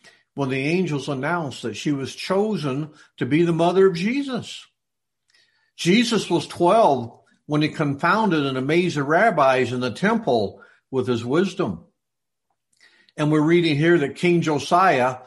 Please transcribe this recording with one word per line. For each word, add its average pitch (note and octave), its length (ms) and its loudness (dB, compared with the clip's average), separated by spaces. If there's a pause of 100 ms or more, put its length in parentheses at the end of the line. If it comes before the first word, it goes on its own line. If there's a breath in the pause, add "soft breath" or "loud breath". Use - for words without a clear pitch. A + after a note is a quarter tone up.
(400 soft breath)
when C#3 80 -2
the C3+ 200 -4
angels D#3 420 -2
announced C#3+ 540 -6
that A2+ 100 -6
she D3+ 180 -4
was C3+ 240 -6
chosen D#3 760 -4 (280 soft breath)
to - 80 -4
be D3 180 2
the E3+ 80 2
mother F3 360 4
of F#3 60 0
Jesus. A#3+ 720 -6 (1080)
Jesus A3 540 0
was - 180 -2
twelve E3+ 720 2 (260)
when D3+ 160 -2
he D3+ 60 2
confounded D#3+ 760 0
and C3 120 -4
amazed D#3 380 0
the D3 80 -2
rabbis C3+ 720 2
in B2 80 -4
the B2 100 -2
temple A2+ 680 -2 (280 soft breath)
with B2 180 -2
his A#2 180 -2
wisdom. D3 580 -2 (1300 soft breath)
And D3+ 160 0
we're D3+ 80 2
reading E3 340 2
here E3 220 4
that C#3+ 180 -2
King F3 240 2
Josiah, D3+ 880 2